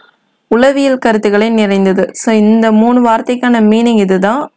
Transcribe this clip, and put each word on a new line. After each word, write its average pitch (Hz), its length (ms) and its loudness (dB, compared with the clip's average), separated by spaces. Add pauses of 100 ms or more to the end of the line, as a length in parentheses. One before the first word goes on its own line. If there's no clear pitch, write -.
(480)
உளவியல் 269 500 0
கருத்துக்களை 214 520 0
நிறைந்தது. 196 640 0
So, - 220 -4
இந்த 220 380 2
மூணு 240 320 2
வார்த்தைக்கான 240 560 -2
meaning 220 380 2
இதுதான். 196 580 -2